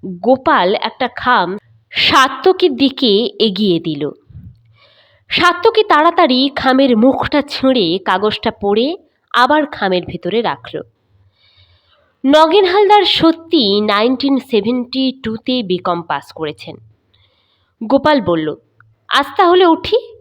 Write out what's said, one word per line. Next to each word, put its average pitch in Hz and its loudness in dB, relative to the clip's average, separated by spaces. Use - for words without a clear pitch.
গোপাল 214 0
একটা - -6
খাম 208 -2
সাত্তকীর 302 0
দিকে 233 0
এগিয়ে 196 0
দিল। 151 -6
সাত্তকী 359 0
তাড়াতাড়ি 311 2
খামের 262 2
মুখটা 269 2
ছিঁড়ে 240 -2
কাগজটা 208 -2
পড়ে 226 -2
আবার 277 2
খামের 185 -4
ভেতরে 180 -6
রাখল। 160 -8
নগেন 311 4
হালদার 403 4
সত্যি 311 0
নাইনটিন 247 0
সেভেন্টি 247 -2
টুতে 226 -4
বিকম 175 -4
পাস 147 -10
করেছেন। - -12
গোপাল 269 0
বলল, 160 -4
"আজ 277 -2
তাহলে 370 4
উঠি?" 330 0